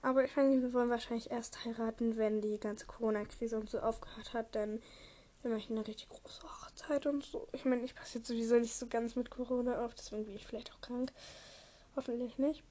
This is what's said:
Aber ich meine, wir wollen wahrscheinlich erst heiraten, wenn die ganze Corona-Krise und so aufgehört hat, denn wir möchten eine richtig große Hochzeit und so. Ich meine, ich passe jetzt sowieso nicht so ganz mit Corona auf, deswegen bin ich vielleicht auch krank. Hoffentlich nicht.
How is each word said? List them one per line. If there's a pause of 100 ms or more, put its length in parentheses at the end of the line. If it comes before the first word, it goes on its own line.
Aber
ich
meine,
wir
wollen
wahrscheinlich
erst
heiraten,
wenn
die
ganze
Corona-Krise
und
so
aufgehört
hat,
denn (600)
wir
möchten
eine
richtig
große
Hochzeit
und
so.
Ich
meine,
ich
passe
jetzt
sowieso
nicht
so
ganz
mit
Corona
auf,
deswegen
bin
ich
vielleicht
auch
krank. (840)
Hoffentlich
nicht.